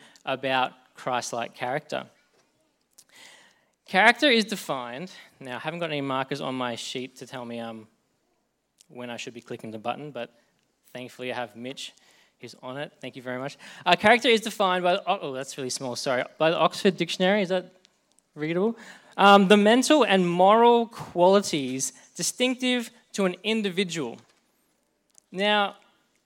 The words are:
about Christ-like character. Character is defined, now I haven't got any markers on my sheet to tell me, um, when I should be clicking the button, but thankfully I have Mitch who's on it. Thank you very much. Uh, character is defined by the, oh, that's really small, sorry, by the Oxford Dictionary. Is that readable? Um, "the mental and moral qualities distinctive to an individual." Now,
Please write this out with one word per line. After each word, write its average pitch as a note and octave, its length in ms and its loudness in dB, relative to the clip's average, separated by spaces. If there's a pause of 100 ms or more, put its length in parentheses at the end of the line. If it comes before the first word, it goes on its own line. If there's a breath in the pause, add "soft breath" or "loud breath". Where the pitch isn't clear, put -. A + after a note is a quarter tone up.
(240 soft breath)
about C3 460 -2 (240)
Christ-like A#2+ 600 -6
character. C3 500 -6 (1800 soft breath)
Character A#3 420 4
is A3+ 140 4
defined, D3 680 -8 (300 loud breath)
now B2+ 160 -10
I - 20 -6
haven't D#3 220 -8
got E3 100 -6
any D3 100 -4
markers C3+ 400 -4
on C3+ 140 -6
my B2 220 -6
sheet B2+ 400 -12
to C3 100 -18
tell B2 180 -14
me, A#2 140 -12
um, A2+ 300 -12 (1000)
when B2 220 -14
I A#2 60 -12
should A2+ 180 -14
be A#2 60 -18
clicking A#2 320 -14
the A2 80 -12
button, B2+ 320 -8
but A#2+ 180 -12 (640)
thankfully B2+ 400 -12
I - 20 -8
have A2+ 220 -8
Mitch B2+ 360 -14 (480 soft breath)
who's A#2+ 220 -18
on B2+ 140 -12
it. D3 240 -10
Thank C3 160 -14
you B2+ 60 -16
very B2+ 160 -8
much. C3+ 200 -10 (260 loud breath)
Uh, F3 120 4
character A#3 320 2
is A3+ 140 4
defined F#3 420 -2
by F3+ 80 4
the, G3 160 -2
oh, F3 240 -4
that's - 260 -10
really B2+ 120 -6
small, B2 260 -8
sorry, B2+ 260 -2 (160)
by D#3+ 120 4
the E3+ 60 0
Oxford E3 400 2
Dictionary. F#3+ 460 0
Is E3+ 60 -2
that F3+ 240 -4 (640)
readable? F3 420 -2 (380 loud breath)
Um, G3+ 320 8
"the G#3 80 8
mental B3 480 6
and F#3+ 240 2
moral A3 580 6
qualities F3 1040 0 (220 soft breath)
distinctive B3 760 -2 (220 soft breath)
to G3 100 0
an F3+ 180 0
individual." F3 760 -4 (1120)
Now, G3+ 420 0 (520)